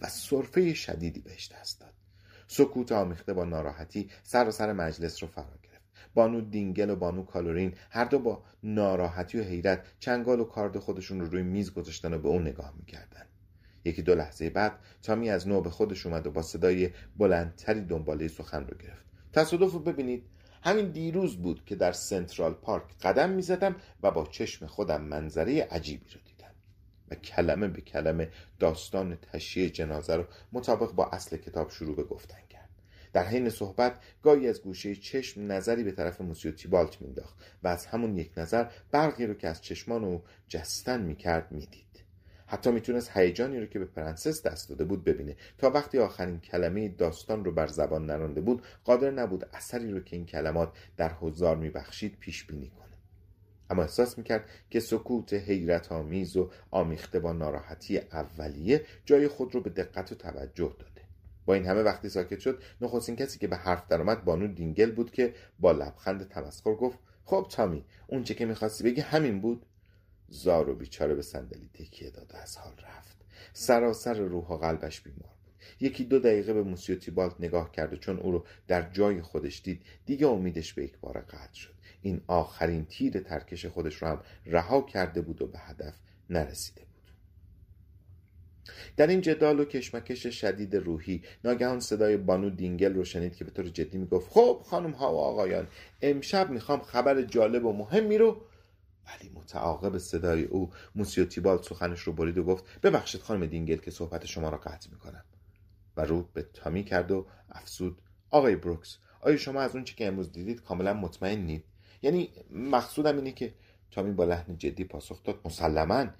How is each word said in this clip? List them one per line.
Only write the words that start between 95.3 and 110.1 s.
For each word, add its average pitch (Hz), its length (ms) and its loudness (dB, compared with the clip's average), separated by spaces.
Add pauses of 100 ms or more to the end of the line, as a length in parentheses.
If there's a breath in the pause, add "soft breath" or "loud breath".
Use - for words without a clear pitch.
امشب 143 480 2
می‌خوام 131 320 0
خبر 131 400 4
جالب 117 440 4
و 110 80 2
مهمی 196 440 4
رو.» 220 240 8 (640 soft breath)
ولی - 280 -18
متعاقب 82 640 -2
صدای 85 460 0
او، 92 260 0 (260 loud breath)
موسیو 101 300 2
تیبالت 92 380 4
سخنش 87 360 -6
رو - 140 -4
برید 85 240 0
و 90 60 2
گفت: - 400 -2
«ببخشید 190 380 2
خانم 95 240 -2
دینگل 80 320 0
که - 140 -10
صحبت 85 340 -8
شما 80 240 -6
رو 76 80 -4
قطع - 340 -14
می‌کنم.» - 340 -18 (720)
و 80 40 -2
رو 82 320 0
به 73 200 -8
تامی 85 300 -4
کرد 92 280 0
و 95 160 0 (240 loud breath)
افزود: - 500 -8 (280)
«آقای 135 260 8
بروکس، 82 420 -6 (240 soft breath)
آیا 147 160 6
شما 135 240 -4
از 127 140 -2
اون 131 80 -6
چی - 120 -14
که 110 120 -2
امروز 92 240 -4